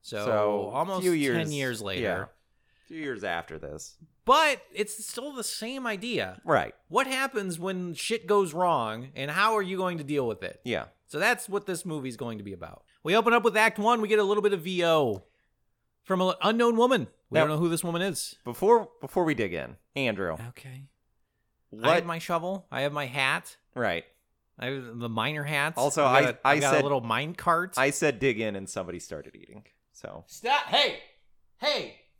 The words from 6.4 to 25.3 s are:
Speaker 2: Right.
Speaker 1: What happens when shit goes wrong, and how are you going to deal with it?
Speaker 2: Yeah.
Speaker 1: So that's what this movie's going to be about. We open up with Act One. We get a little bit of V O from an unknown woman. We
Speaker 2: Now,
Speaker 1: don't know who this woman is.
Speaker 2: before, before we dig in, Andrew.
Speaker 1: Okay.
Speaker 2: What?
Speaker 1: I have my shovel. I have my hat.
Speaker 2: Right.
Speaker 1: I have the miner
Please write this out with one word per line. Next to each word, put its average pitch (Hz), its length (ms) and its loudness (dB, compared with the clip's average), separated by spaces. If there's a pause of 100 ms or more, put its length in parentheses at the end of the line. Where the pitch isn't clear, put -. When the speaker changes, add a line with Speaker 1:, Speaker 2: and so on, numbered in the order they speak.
Speaker 2:
Right. 107 300 2 (140)
Speaker 1:
What 247 180 0
happens 262 520 -4
when 180 360 -6
shit 220 320 -4
goes 196 280 4
wrong, 131 600 0
and 143 160 -6
how 208 260 2
are 208 60 2
you 185 140 -4
going 180 220 -2
to 151 60 -8
deal 139 220 0
with 110 160 -4
it? 90 220 -10
Speaker 2:
Yeah. 95 220 -2 (200)
Speaker 1:
So - 120 -10
that's 220 300 0
what 202 180 -4
this 175 180 -6
movie's 135 320 -8
going 113 220 -8
to 104 60 -12
be 98 80 -12
about. 87 320 -16 (180)
We 170 140 2
open 226 160 4
up 233 100 4
with 202 140 2
Act 220 220 2
One. 226 220 2
We 214 80 -2
get 214 100 4
a 208 60 4
little 202 180 2
bit 202 100 2
of 180 100 -4
V 175 220 -2
O 143 400 4 (800)
from 185 180 0
an 185 200 2
unknown 233 340 4
woman. 233 320 4 (200)
We - 100 -2
Speaker 2:
Now, 160 80 6
Speaker 1:
don't 151 40 0
know 151 80 0
who 170 100 2
this 165 160 -2
woman 170 180 -2
is. - 420 -6
Speaker 2:
before, 202 440 4 (120)
before 175 240 -2
we 156 100 2
dig 104 180 0
in, 67 240 -8 (200)
Andrew. 98 400 -2 (140)
Speaker 1:
Okay. 131 360 -20 (840)
Speaker 2:
What? 107 160 -10
Speaker 1:
I 160 100 6
have 170 100 0
my 165 120 -4
shovel. 180 520 -4
I 127 120 -4
have 143 100 0
my 147 140 -6
hat. 139 500 -2 (180)
Speaker 2:
Right. 101 300 -2 (540)
Speaker 1:
I 120 80 -8
have 127 320 -8
the 117 100 -6
miner 127 360 -4